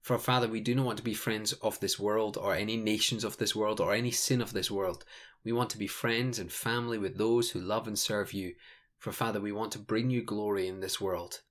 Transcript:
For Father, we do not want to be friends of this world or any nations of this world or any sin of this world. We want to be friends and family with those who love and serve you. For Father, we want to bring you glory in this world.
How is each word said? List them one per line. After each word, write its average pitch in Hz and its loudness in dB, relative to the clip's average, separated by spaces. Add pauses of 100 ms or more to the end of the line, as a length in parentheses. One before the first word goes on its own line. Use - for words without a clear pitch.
For 120 0
Father, 123 2
we 110 -2
do 117 2
not 135 4
want 110 0
to 110 -10
be 113 0
friends 107 -2
of - -2
this - 0
world 104 2
or 98 0
any 107 0
nations 107 2
of 104 -4
this - 0
world 107 2
or 95 4
any 120 2
sin 123 2
of 110 -4
this 95 -2
world. 98 -2 (380)
We 113 0
want 120 0
to 107 -6
be 101 -2
friends 117 0
and 87 -6
family 117 -2
with 98 -2
those 117 4
who 95 -4
love 107 -2
and 104 -4
serve 104 0
you. 95 -4 (460)
For 107 -6
Father, 107 -2
we 104 -2
want 107 -2
to 107 -8
bring 113 2
you 120 2
glory 104 0
in 95 -6
this 95 -4
world. 90 -4